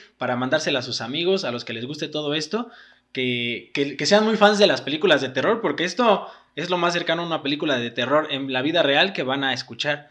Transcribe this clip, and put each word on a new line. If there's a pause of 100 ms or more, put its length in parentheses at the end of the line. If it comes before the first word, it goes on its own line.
(160)
para
mandársela
a
sus
amigos,
a
los
que
les
guste
todo
esto, (420)
que,
que,
que
sean
muy
fans
de
las
películas
de
terror,
porque
esto (280)
es
lo
más
cercano
a
una
película
de
terror
en
la
vida
real
que
van
a
escuchar.